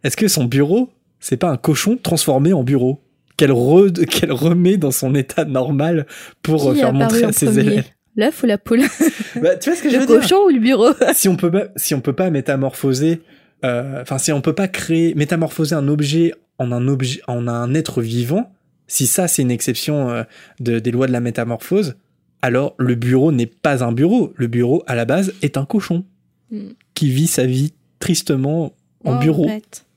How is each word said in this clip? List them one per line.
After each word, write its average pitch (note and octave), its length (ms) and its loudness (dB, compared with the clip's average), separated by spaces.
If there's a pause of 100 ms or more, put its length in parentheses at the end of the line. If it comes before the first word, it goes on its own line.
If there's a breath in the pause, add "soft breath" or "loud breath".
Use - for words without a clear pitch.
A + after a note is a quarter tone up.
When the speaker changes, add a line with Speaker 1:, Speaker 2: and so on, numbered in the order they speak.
Speaker 1:
Est-ce C#3 140 -2
que G#3+ 100 2
son D3+ 180 0
bureau, C#3+ 440 2 (300)
c'est - 180 -4
pas F3+ 120 0
un C3 80 -2
cochon G3 440 0
transformé D#3 520 2
en C#3+ 100 2
bureau C3 380 0 (360)
qu'elle C#3 140 4
re-, E3+ 540 4
<laughs> - 20 -12
qu'elle - 260 -2
remet F3 440 2
dans D3+ 140 0
son C3 240 0
état C#3+ 300 -2
normal D3 600 0 (380 loud breath)
pour, D#3 200 0
Speaker 2:
Qui C#3 60 2
Speaker 1:
euh, B2+ 60 2
faire C#4+ 120 2
Speaker 2:
est - 20 2
apparu C3+ 140 0
Speaker 1:
montrer A3+ 200 2
à G#3+ 60 2
Speaker 2:
en - 20 -2
Speaker 1:
ses - 160 0
Speaker 2:
premier ? G#3+ 140 4
Speaker 1:
élèves ? G#3 240 2 (300)
Speaker 2:
L'œuf A3+ 280 0
ou - 20 0
la G#3 140 2
poule ? A#3 220 2 (280)
Speaker 1:
<laughs> - 320 -8
Bah, F3+ 140 4
tu - 160 -4
vois E4+ 80 0
ce - 20 -14
que D4+ 80 0
je B3 60 2
Speaker 2:
Le C4+ 60 4
Speaker 1:
veux C4+ 60 0
dire ? A#3 140 8
Speaker 2:
cochon F4 140 2 (100)
ou F#4 40 6
le C4+ 100 4
bureau ? A#3 300 4 (140)
<laughs> - 120 2
Speaker 1:
Si - 120 0
on F#3 80 4
peut E3+ 140 0
pas, F#3+ 260 -2
si - 200 -4
on C3 60 -2
peut C3+ 120 -2
pas F#3 160 -2
métamorphoser, C#3 960 -2 (420 soft breath)
euh, B2+ 380 -4
enfin, C3+ 160 -6
si - 120 -2
on C#3 100 0
peut D#3+ 120 -2
pas G3 140 -2
créer, E3 480 -2
métamorphoser D#3 600 -2
un C#3 120 0
objet D3+ 460 0 (260)
en B2 120 -4
un B2 160 -2
objet, C3 400 -2
en A#2+ 200 -4
un A#2+ 260 -4
être D#3 300 -2
vivant, A#2+ 500 -4 (320)
si - 220 -4
ça, F3+ 200 0
c'est - 140 -2
une B2 80 0
exception, B2+ 640 -4
euh, A#2 120 -4 (360 soft breath)
de, A#2 180 -2
des A2+ 140 -4
lois C3 160 0
de B2+ 40 0
la B2 100 0
métamorphose, A#2+ 720 -4 (480)
alors C3 340 -2
le B2+ 160 0
bureau B2+ 380 2
n'est A#2+ 160 0
pas C3+ 360 -2
un A#2 100 -2
bureau. F3 420 0
Le B2 100 -2
bureau, A#2+ 400 0
à C3 80 -8
la A#2 120 -2
base, F3+ 360 -2
est C#3 160 -4
un C#3 80 -2
cochon F#3 380 -4 (480)
Speaker 2:
Hmm. G3+ 220 -14 (200)
Speaker 1:
qui D3+ 160 0
vit C3+ 160 0
sa C3+ 220 0
vie C3 260 -2 (240)
tristement D3+ 800 -2 (300)
en C3 100 -2
Speaker 2:
Oh, C3+ 40 -2
Speaker 1:
bureau. D3+ 280 2
Speaker 2:
bête. - 380 -10 (120)